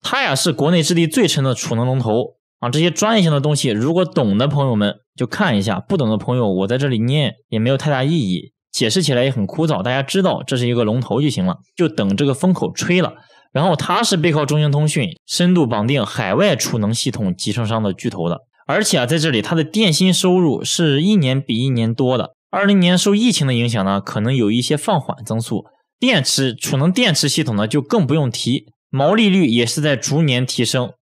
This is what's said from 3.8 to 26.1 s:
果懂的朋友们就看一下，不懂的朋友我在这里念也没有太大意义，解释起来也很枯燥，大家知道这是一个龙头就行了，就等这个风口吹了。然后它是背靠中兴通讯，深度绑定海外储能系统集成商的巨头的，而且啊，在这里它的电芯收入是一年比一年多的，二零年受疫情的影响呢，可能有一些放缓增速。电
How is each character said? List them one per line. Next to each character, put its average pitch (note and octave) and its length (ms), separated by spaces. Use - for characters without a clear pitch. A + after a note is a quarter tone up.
果 F3+ 100
懂 A2 340
的 B2 80
朋 C#3+ 220
友 A#2+ 80
们 G#2 200
就 B2 100
看 D3 320
一 G2 40
下， F#2+ 180
不 - 160
懂 C3 140
的 A2 80
朋 B2 180
友 A#2 160
我 F#2 160
在 A#2+ 100
这 C#3 120
里 A#2+ 100
念 C#3 360
也 A2+ 100
没 A2+ 120
有 C3+ 80
太 D3+ 120
大 C3 140
意 C#3+ 80
义， G2+ 400
解 A2+ 180
释 F3+ 120
起 C#3+ 120
来 B2 100
也 C#3 80
很 G#2 160
枯 D#3+ 180
燥， C3+ 160
大 B2 100
家 C3+ 120
知 F#3+ 180
道 F3 240
这 C3 120
是 B2 100
一 A#2+ 60
个 A#2+ 100
龙 A2 160
头 A#2+ 220
就 D3+ 80
行 F3+ 160
了， - 140
就 F3 120
等 G2+ 300
这 D3 80
个 C#3 80
风 F3+ 200
口 F#2+ 200
吹 F3 280
了。 - 120
然 C3+ 100
后 F3+ 120
它 F#3 280
是 G3+ 140
背 D#3+ 140
靠 D3 140
中 D3 140
兴 D3+ 120
通 D3 160
讯， C#3 220
深 F3+ 300
度 E3 100
绑 A2 220
定 C3 180
海 G2+ 280
外 E3+ 220
储 - 220
能 G#2+ 160
系 - 160
统 G2 240
集 G#2 200
成 A#2 120
商 A2+ 160
的 G2+ 120
巨 A#2+ 160
头 F2 200
的， - 120
而 F3+ 160
且 F#3 140
啊， B2 80
在 D3+ 120
这 D#3 120
里 A#2 120
它 - 140
的 D#3+ 80
电 G3+ 280
芯 F#3 220
收 F3+ 240
入 D#3+ 260
是 D3+ 380
一 G#3 140
年 C3+ 260
比 A#2 160
一 C3 120
年 A#2 240
多 B2+ 240
的， - 140
二 G3 140
零 G3+ 140
年 F3+ 180
受 G3+ 180
疫 A3+ 160
情 D3 160
的 C3 60
影 A#2+ 160
响 A2 160
呢， G2 160
可 - 180
能 A#2+ 160
有 G#2+ 160
一 A#2+ 100
些 D3+ 140
放 E3 240
缓 - 260
增 A2 140
速。 A2+ 260
电 A#3 240